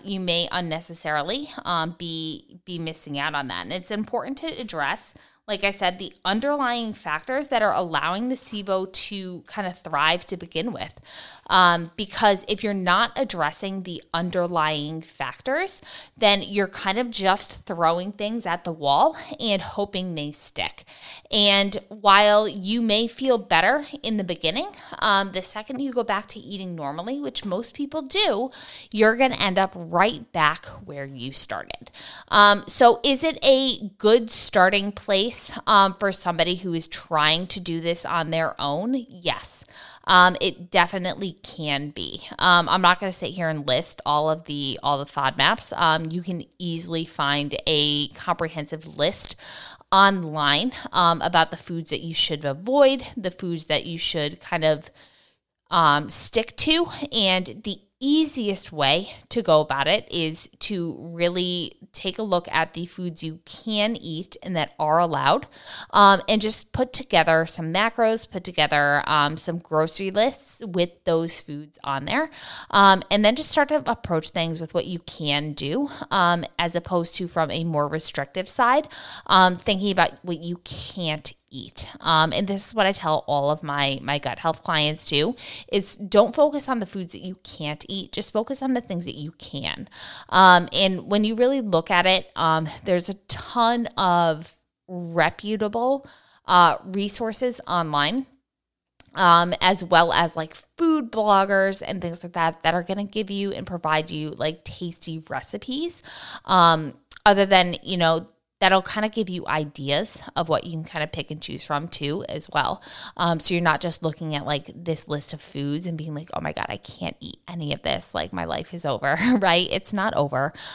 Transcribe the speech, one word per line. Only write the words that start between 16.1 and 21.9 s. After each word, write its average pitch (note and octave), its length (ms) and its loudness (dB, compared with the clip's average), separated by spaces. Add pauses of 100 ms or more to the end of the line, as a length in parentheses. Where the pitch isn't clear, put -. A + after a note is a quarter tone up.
then G3+ 280 4
you're G3+ 240 -2
kind G3 320 -4
of B3 100 -4
just G3 560 -2
throwing E3+ 460 0
things G#3+ 340 -6
at F3 180 -4
the F3 80 -6
wall D#3+ 460 2 (220)
and G3+ 200 0
hoping F#3+ 540 -6
they D3 180 -8
stick. - 520 -8 (480)
And G3+ 440 4 (120)
while G#3 600 6